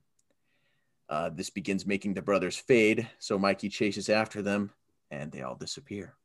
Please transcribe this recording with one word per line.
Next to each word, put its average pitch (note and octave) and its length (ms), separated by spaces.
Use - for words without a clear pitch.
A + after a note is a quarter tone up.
Uh, E2 200
this E2 200
begins G2 360
making G2 280
the F#2 80
brothers G2 340
fade, A2+ 520
so - 180
Mikey G2 300
chases G2+ 400
after G#2+ 340
them, G2+ 300
and D2 180
they C#2 120
all B1+ 140
disappear. E2+ 680